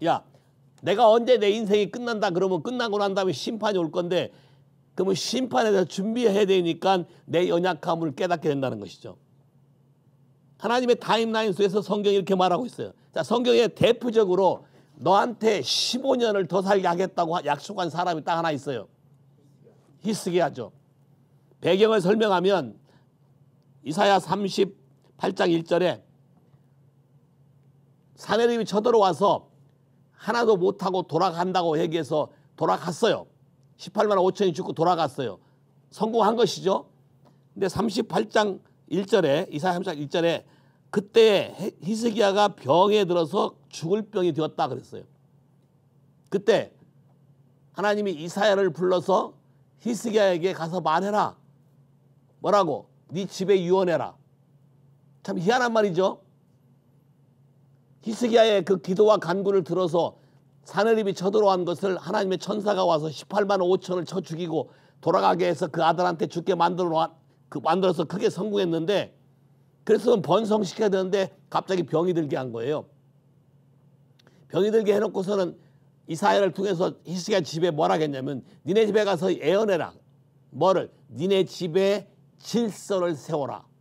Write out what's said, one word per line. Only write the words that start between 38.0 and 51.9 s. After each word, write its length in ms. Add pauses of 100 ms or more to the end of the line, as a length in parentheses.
장 320 (280)
일 180
절에, 440
이사야 240
삼십팔 200
장 80
일 80
절에 360 (440)
그때 680
해-, 120 (120)
히스기야가 720
병에 480
들어서 500 (140)
죽을 340
병이 300
되었다 360
그랬어요. 360 (1200)
그때 440 (1000)
하나님이 400
이사야를 600
불러서 600 (440)
"히스기야에게 760
가서 280
말해라." 560 (1040)